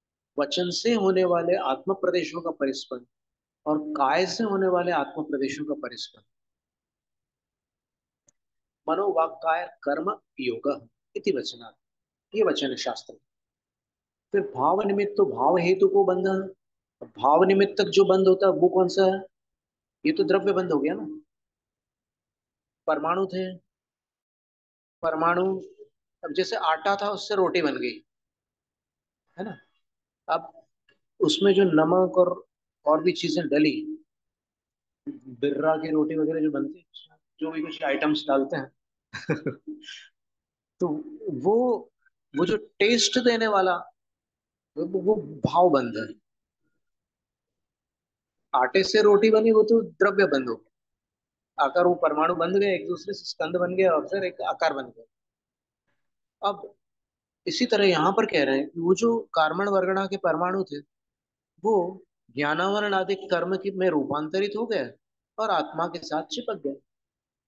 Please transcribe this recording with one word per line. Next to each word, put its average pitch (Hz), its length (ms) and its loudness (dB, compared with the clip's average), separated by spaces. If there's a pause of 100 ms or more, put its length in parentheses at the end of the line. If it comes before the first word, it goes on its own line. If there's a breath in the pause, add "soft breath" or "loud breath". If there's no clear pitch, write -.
(400)
वचन 170 300 -2
से 226 240 -2
होने 190 300 2
वाले 175 320 2
आत्म 160 380 -2
प्रदेशों 175 480 -2
का 165 100 -6
परिस्पंद 131 560 -8 (580)
और 151 120 0 (140)
काय 147 340 2
से 185 180 -4
होने 190 240 0
वाले 175 240 2
आत्म 151 320 -4
प्रदेशों 143 420 -4
का 147 80 -6
परिस्पंद, - 500 -12 (2750)
मनोवाक्काय 165 760 -2 (160)
कर्म 151 360 -4 (200)
योग 123 500 -6 (260)
इति 135 160 -2
वचनात्, 117 460 -10 (580)
ये 220 80 2
वचन 143 260 0
है 123 60 -6
शास्त्र। - 380 -8 (1160)
फिर 202 100 2
भाव 175 400 0
निमित्त, 202 360 -2
तो 196 80 4
भाव 135 320 2
हेतु 190 300 4
को 196 160 4
बंधन, 190 500 -2 (540)
भाव 143 360 4
निमित्तक 196 400 4
जो 196 220 4
बंध 190 220 4
होता 190 200 4
है 180 60 6
वो 165 160 4
कौन 185 180 4
सा 190 180 2
है? 190 200 0 (800)
ये 151 60 2
तो 165 120 0
द्रव्य 190 300 2
बंध 180 180 -2
हो 147 80 0
गया 151 140 -2
ना। - 280 -10 (1700)
परमाणु 165 400 -2
थे, 185 300 -8 (1400)
परमाणु, 175 580 2 (640)
अब 165 100 -10
जैसे 185 220 -2
आटा 185 400 0
था 202 140 -4
उससे 208 260 -6
रोटी 180 260 2
बन 139 160 -2
गई, 120 280 -8 (1300)
है 180 40 -10
ना। 180 140 -12 (720)
अब - 380 -6 (520)
उसमें 196 340 2
जो 196 100 4
नमक 180 540 2
और, 180 280 2 (400)
और 156 180 2
भी 180 80 2
चीजें 160 360 -4
डली, - 580 0 (1040)
बिर्रा 143 680 -2
की 160 160 -6
रोटी 156 240 0
वगैरह 156 260 -2
जो 151 100 0
बनती 143 280 -6
है, - 380 -20 (220)
जो 160 120 -6
भी 160 100 -8
कुछ 156 220 -10
items 147 440 -2
डालते 139 300 0
हैं 131 140 -8 (420)
<laughs> - 720 -8 (960 loud breath)
तो 180 80 0 (440)
वो, 208 460 0 (580)
वो 160 100 0
जो 208 120 0
taste - 600 0
देने 233 280 2
वाला 185 360 2 (920)
वो, 160 80 -4
वो 190 300 0
भाव 160 540 2
बंध 123 280 0
है। 110 220 -10 (2500)
आटे 151 220 2
से 214 180 2
रोटी 208 300 6
बनी 220 200 6
वो 214 120 8
तो 226 180 4
द्रव्य 190 440 2
बंध 135 240 0
हो 113 60 -6
गया। - 140 -16 (920)
आकर 175 280 2
वो 180 100 4
परमाणु 160 380 0
बन 175 240 0
गए, 196 160 2
एक 156 120 -6
दूसरे 180 260 -8
से - 120 -14
स्कंद 170 320 -6
बन 180 180 -4
गए 190 120 4
और 160 200 0
फिर 190 180 -4
एक 180 180 -10
आकार 165 300 -2
बन 135 140 -8
गया। - 180 -20 (1400)
अब 202 320 -6 (760)
इसी 247 200 -2
तरह 202 180 4
यहाँ 175 280 4
पर 220 140 2
कह 151 160 0
रहे 135 140 2
हैं 147 120 -2
कि 170 100 -12
वो 175 160 2
जो 233 220 2 (180)
कार्मण 170 340 0
वर्गणा 190 380 0
के 190 120 -6
परमाणु 180 440 -2
थे, 143 160 -12 (840)
वो 190 420 0 (240)
ज्ञानावरण 190 640 -2
आदि 190 220 0 (100)
कर्म 180 320 -2
की, 196 140 -6
में 185 180 0
रूपांतरित 156 680 -2
हो 226 100 -4
गए 143 240 -4 (460)
और 214 140 -2
आत्मा 160 360 -2
के 170 140 -12
साथ 156 240 -6
चिपक 220 400 -8
गए, 139 100 -6 (720)